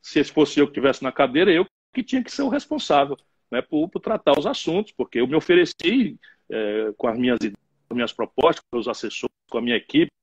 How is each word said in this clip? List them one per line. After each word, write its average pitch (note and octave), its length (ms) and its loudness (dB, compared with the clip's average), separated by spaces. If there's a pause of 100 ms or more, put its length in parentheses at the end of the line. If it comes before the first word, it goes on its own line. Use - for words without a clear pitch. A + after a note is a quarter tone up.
Se - 200 0
fosse D3 380 2
eu C#3+ 80 4
que D3 60 -16
tivesse B2+ 280 0
na C3 80 -4
cadeira, C#3+ 400 2
eu F3 160 2 (280)
que B3+ 80 -4
tinha C4 200 -2
que - 80 -10
ser - 120 -6
o C#4 60 0
responsável, D3+ 680 0 (340)
né, A#2+ 120 -2
por, D#3 260 -2
por F#3 120 -8
tratar D3+ 380 2
os D3 80 -4
assuntos, F#3+ 460 -4
porque - 260 -6
eu A#2+ 80 2
me C3 80 -4
ofereci, F3 880 2 (300)
é, G#2+ 460 -4
com B2 120 -2
as A2+ 100 -2
minhas B2 200 2
ideias, G2+ 180 -6 (320)
com - 60 -10
as - 20 -4
minhas A#2+ 160 -2
propostas, - 580 0
com A#2+ 80 -4
os A2+ 80 -4
assessores, - 480 -8 (160)
com A#2+ 80 -4
a A2+ 40 -2
minha A#2+ 140 0
equipe - 360 0 (100)